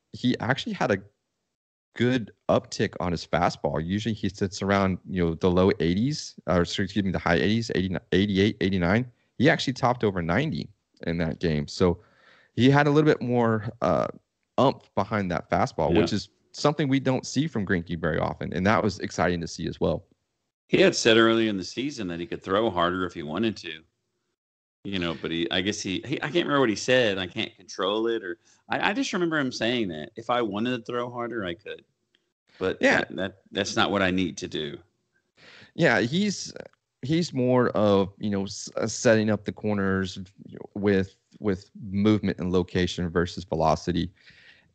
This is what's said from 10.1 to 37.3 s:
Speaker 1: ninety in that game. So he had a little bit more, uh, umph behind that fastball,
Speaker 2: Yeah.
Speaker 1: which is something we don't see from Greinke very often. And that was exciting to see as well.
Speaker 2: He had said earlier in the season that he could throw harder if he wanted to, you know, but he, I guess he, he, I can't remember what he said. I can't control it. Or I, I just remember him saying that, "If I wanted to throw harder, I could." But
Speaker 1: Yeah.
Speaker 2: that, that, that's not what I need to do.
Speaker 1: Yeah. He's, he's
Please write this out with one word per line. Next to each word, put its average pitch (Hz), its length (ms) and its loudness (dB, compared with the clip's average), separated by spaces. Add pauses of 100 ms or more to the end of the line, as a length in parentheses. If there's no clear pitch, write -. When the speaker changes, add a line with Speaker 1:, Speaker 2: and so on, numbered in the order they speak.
Speaker 1:
ninety 90 480 -2 (380)
in 82 100 -2
that 82 220 -4
game. 76 280 0
So 87 300 2 (580)
he 123 140 6
had 143 160 6
a 147 60 2
little 151 180 4
bit - 140 2
more, 117 440 0 (140)
uh, 71 260 2 (520)
umph - 340 0
behind 98 380 -2
that - 180 -4
fastball, 85 420 0
Speaker 2:
Yeah. 85 100 4
Speaker 1:
which 87 120 0
is 98 160 -4 (220)
something 147 360 0
we 135 120 2
don't 131 260 -2
see 143 220 -2
from 104 180 -4
Greinke 87 340 -2
very 82 200 0
often. 78 340 -4
And 92 140 -2
that 104 160 4
was 98 160 -2
exciting 87 420 -2
to 78 60 -6
see 82 200 -8
as 85 120 -8
well. 85 260 -2 (640)
Speaker 2:
He - 120 2
had 175 160 6
said 113 220 6
earlier 113 320 4
in 101 80 -2
the 90 60 -4
season 123 460 -8
that 85 100 -6
he 85 80 -8
could 80 160 -8
throw 104 260 0
harder 90 380 0
if 87 80 -10
he 82 80 -10
wanted 98 340 -2
to, 80 240 -12 (1040)
you 98 160 -6
know, 85 200 -4
but 80 120 -6
he, 85 180 -2
I 92 120 -2
guess 98 200 -4
he, 95 240 -6
he, 147 120 -6
I - 120 -8
can't 170 160 -2
remember 143 140 0
what 127 100 4
he 101 60 0
said. 117 420 2
I 92 80 -4
can't 101 320 -8
control 101 480 -4
it. 113 180 -2
Or 87 140 -8 (320)
I, 151 220 0
I - 20 -4
just 269 200 -4
remember 165 260 0
him 127 120 -2
saying 117 360 -2
that, 76 280 -10
"If 113 140 -12
I 123 140 2
wanted 117 340 -4
to 113 60 -10
throw 120 260 -6
harder, 120 340 -8
I 90 120 -4
could." 82 280 -16 (760)
But 113 200 -2
Speaker 1:
Yeah. 254 200 4
Speaker 2:
that, - 160 -6
that, 95 220 -6 (140)
that's 101 240 -2
not 101 140 2
what 98 140 2
I 92 80 2
need 90 260 0
to 90 100 -10
do. 73 300 -8 (960)
Speaker 1:
Yeah. 123 280 4
He's, 180 520 -2 (480)
he's 151 320 -2